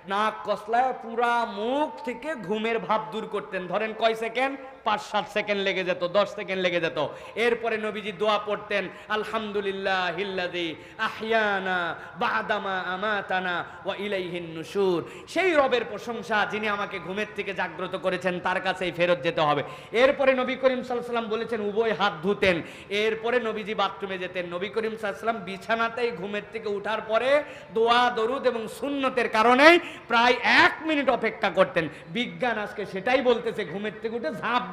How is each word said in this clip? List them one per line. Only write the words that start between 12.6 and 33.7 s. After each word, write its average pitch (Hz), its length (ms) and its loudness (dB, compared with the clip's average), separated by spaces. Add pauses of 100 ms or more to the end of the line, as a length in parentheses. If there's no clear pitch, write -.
আমাতানা 185 840 -2 (220)
ওয়া 190 100 -2
ইলাইহিন 175 600 -4
নুশুর।" 180 540 0 (180)
সেই 349 260 2
রবের 254 320 4
প্রশংসা, 208 640 -2
যিনি 214 160 -2
আমাকে 202 320 -2
ঘুমের 190 260 -4 (100)
থেকে 196 180 -6
জাগ্রত 180 420 -4
করেছেন, 180 440 -2
তার 185 220 0
কাছেই 185 300 -2
ফেরত 175 300 2
যেতে 165 200 0
হবে। 147 220 4 (280)
এরপরে 269 420 6
নবী 247 220 0
করিম 254 280 2
সাল্লাল্লাহু - 20 -8
আলাইহি 240 100 -4
ওয়াসাল্লাম 240 340 -2
বলেছেন, 220 320 -2
উভয় 208 320 0
হাত 190 200 2 (100)
ধুতেন। 196 380 4 (280)
এরপরে 220 500 0
নবীজি 214 360 -4
বাথরুমে 190 420 -2
যেতেন। 180 280 -4
নবী 175 240 -4
করিম 220 260 -2
সাল্লাল্লাহু 214 340 -4
আলাইহি 220 100 -2
ওয়াসাল্লাম 185 40 -10
বিছানাতেই 226 680 -2
ঘুমের 202 300 -6 (100)
থেকে 220 180 -8
উঠার 202 320 -2
পরে 254 420 2 (300)
দোয়া, 233 360 6
দরুদ 233 380 0
এবং 233 200 0
সুন্নতের 262 600 -2
কারণেই 254 500 8 (280)
প্রায় 240 260 6 (100)
এক 285 280 8 (140)
মিনিট 285 240 2
অপেক্ষা 220 400 0
করতেন। 180 400 2 (180)
বিজ্ঞান 214 500 -2
আজকে 202 280 -6
সেটাই 247 360 0
বলতেছে, 226 440 2
ঘুমের 202 260 -6 (100)